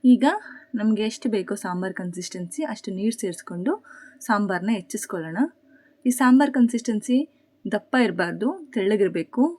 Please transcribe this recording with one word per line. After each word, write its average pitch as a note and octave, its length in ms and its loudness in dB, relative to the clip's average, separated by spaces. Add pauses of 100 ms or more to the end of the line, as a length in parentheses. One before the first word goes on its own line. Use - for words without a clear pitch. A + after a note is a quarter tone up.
(140)
ಈಗ A#3 120 4 (540)
ನಮ್ಗೆ G#3+ 320 2
ಎಷ್ಟು - 240 -6
ಬೇಕೋ G3 180 -2 (120)
ಸಾಂಬಾರ್ F#3 360 -4
ಕನ್ಸಿಸ್ಟೆನ್ಸಿ F3+ 600 -8 (120)
ಅಷ್ಟು - 240 -10
ನೀರ್ A3 240 -2
ಸೇರಿಸ್ಕೊಂಡು F3+ 500 -4 (560)
ಸಾಂಬಾರ್ನ G3+ 520 0
ಹೆಚ್ಚಿಸ್ಕೊಳ್ಳೋಣ. F3 600 -8 (680)
ಈ B3 120 2
ಸಾಂಬಾರ್ C4+ 380 6
ಕನ್ಸಿಸ್ಟೆನ್ಸಿ A#3 600 0 (480)
ದಪ್ಪ G#3 300 -4 (120)
ಇರ್ಬಾರ್ದು, F3 420 -2 (260)
ತೆಳ್ಳಗಿರ್ಬೇಕು. G3 680 0 (160)